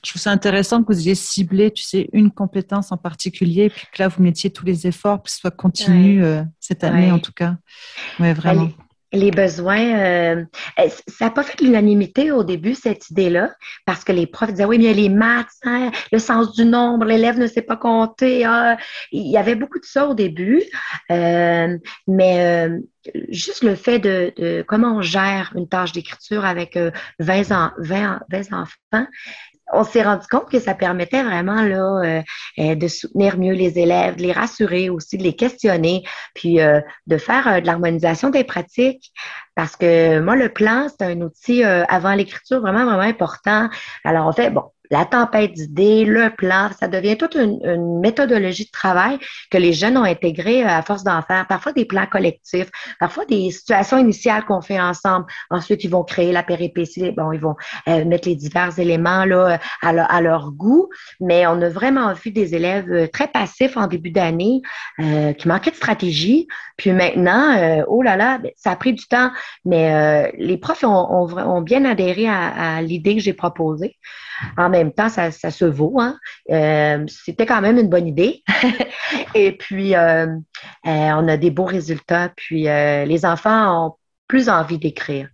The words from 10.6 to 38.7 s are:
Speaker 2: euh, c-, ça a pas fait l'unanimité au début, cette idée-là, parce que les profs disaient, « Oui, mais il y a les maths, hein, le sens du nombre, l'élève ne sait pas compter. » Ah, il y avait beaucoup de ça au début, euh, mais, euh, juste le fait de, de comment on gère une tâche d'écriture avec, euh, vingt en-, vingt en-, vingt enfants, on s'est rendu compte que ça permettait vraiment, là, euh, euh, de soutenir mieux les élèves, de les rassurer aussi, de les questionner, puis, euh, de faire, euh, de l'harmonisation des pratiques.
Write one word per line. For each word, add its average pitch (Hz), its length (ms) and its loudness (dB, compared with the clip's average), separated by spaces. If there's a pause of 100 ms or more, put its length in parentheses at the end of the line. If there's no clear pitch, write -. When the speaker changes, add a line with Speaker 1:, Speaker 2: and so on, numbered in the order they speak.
Speaker 2:
euh, 156 100 4
c-, - 180 -12
ça - 200 -4
a - 20 2
pas 285 140 -2
fait - 180 -6
l'unanimité 220 720 4
au 247 120 2
début, 180 300 -2
cette 220 380 -6
idée-là, 180 400 0 (340)
parce 175 180 -4
que - 80 -2
les 175 140 2
profs 208 240 -6
disaient, « 196 160 0
Oui, 226 140 4
mais 226 60 6
il - 20 6
y 220 40 4
a - 20 4
les 202 160 4
maths, 226 360 2 (200)
hein, 247 260 -2 (200)
le 220 60 2
sens 226 360 0
du 233 120 2
nombre, 240 400 2
l'élève 226 320 2
ne 247 80 2
sait 233 160 -2
pas 226 160 -6
compter. » 233 680 0
Ah, 233 320 2 (340)
il 190 180 -6
y 208 80 2
avait 214 160 2
beaucoup 233 240 -6
de - 80 -10
ça 277 220 -2
au 277 80 -2
début, 196 480 0 (480)
euh, 170 680 2 (300)
mais, 175 600 2
euh, 170 120 -4 (500)
juste - 340 -6
le 208 120 2
fait 240 240 0
de, 185 360 -2
de 170 320 -4
comment 226 280 2
on 208 80 -2
gère 190 520 -2
une 180 140 -6
tâche 180 220 -4
d'écriture 175 520 -8
avec, 175 320 -4
euh, 170 140 0 (300)
vingt 190 320 0
en-, 175 260 0
vingt 190 380 -4
en-, 190 40 -12 (120)
vingt 190 320 -8
enfants, - 420 -4 (680)
on 214 120 2
s'est 220 180 0
rendu 202 260 0
compte 269 220 -2
que 254 80 2
ça 202 140 -2
permettait 180 500 -2
vraiment, 202 380 -2
là, 190 420 0
euh, 160 180 -2 (380)
euh, 156 160 0
de 160 140 -2
soutenir 196 480 -2
mieux 185 160 0
les 180 260 0
élèves, 175 380 2
de 175 40 -8
les 180 120 -2
rassurer 190 560 -2
aussi, 175 280 -8
de 190 60 -6
les 170 100 0
questionner, 185 720 0 (320)
puis, 170 240 2
euh, 151 220 4 (260)
de 160 100 2
faire, 254 300 0
euh, 190 140 2
de 170 60 -2
l'harmonisation 170 640 0
des 269 120 2
pratiques. 254 720 -4 (420)